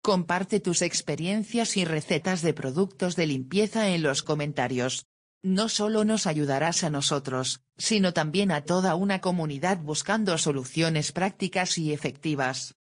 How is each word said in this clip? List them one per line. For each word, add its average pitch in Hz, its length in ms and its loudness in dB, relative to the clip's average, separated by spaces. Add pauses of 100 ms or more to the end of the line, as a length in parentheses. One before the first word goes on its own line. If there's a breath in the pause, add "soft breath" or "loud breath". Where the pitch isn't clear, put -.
Comparte 185 580 0
tus 175 220 0
experiencias 190 960 -2
y 180 80 2
recetas 160 560 0
de 160 120 2
productos 170 640 -2
de 170 120 2
limpieza 196 640 0
en 170 140 2
los 139 200 0
comentarios. 131 800 -2 (380)
No 190 260 2
solo 214 360 2
nos 214 220 2
ayudarás 151 560 0
a 165 60 0
nosotros, 139 720 -2 (160)
sino 190 360 2
también 175 380 2
a 147 100 0
toda 180 340 2
una 190 240 0
comunidad 175 600 0
buscando 170 580 0
soluciones 156 760 0
prácticas 185 680 -2
y 156 160 0
efectivas. 135 840 -4 (120)